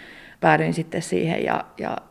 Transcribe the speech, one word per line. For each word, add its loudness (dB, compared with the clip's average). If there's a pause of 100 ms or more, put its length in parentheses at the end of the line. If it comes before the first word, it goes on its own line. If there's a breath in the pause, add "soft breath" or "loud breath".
(400 loud breath)
päädyin 4
sitten -2
siihen 0
ja, 0 (140)
ja -4 (140)